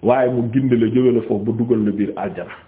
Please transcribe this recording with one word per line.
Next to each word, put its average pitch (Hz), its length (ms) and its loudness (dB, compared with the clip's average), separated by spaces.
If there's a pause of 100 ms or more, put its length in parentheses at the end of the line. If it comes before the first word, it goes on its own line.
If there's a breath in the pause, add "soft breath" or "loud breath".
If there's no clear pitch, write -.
Waaye 123 280 2
mu 120 220 -2
gindi 127 240 2
la, 113 120 2
jóge 123 240 4
la 117 100 2
foofu 104 220 -4
ba 113 80 -2
dugal 110 320 0
la 104 80 0
biir 98 240 -2
aljana. 90 380 -8 (140)